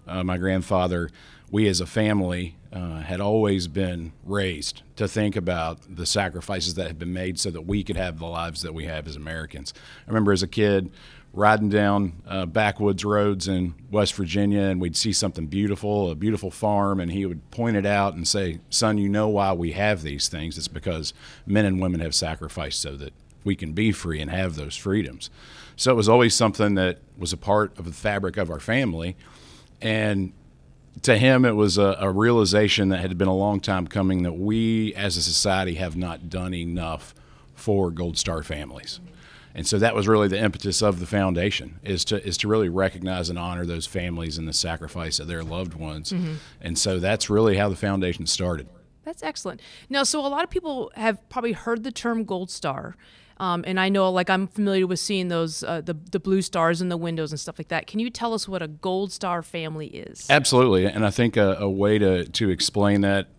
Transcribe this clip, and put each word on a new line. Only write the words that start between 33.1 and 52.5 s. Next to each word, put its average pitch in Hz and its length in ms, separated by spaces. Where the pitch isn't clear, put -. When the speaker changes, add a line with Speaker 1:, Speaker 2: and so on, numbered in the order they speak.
Speaker 1:
been 95 100
a 92 80
long 98 240
time 92 280
coming 92 360
that 87 100
we 110 640
as 95 220
a 82 60
society 90 520
have 82 200
not 85 340
done 92 240
enough 85 600
for 98 360
Gold 82 260
Star 80 260
families. 73 560
And - 140
so 104 120
that 113 160
was 104 120
really 107 220
the 95 100
impetus 101 420
of 101 200
the 87 40
foundation, 92 800
is 92 220
to, 104 200
is 92 120
to 104 100
really 107 220
recognize 92 600
and 87 80
honor 87 280
those 85 200
families 85 520
and 80 100
the 76 60
sacrifice 82 640
of 78 80
their 82 160
loved 82 300
ones. 78 400
Speaker 2:
Mm-hmm. 170 220
Speaker 1:
And 85 160
so 95 220
that's 98 300
really 107 280
how 101 100
the 95 80
foundation 92 520
started. 85 400
Speaker 2:
That's 330 200
excellent. 294 380
Now, 277 140
so 285 220
a - 40
lot 294 160
of - 40
people 311 460
have 214 320
probably 240 240
heard 233 320
the 262 80
term 226 320
Gold 185 260
Star. - 460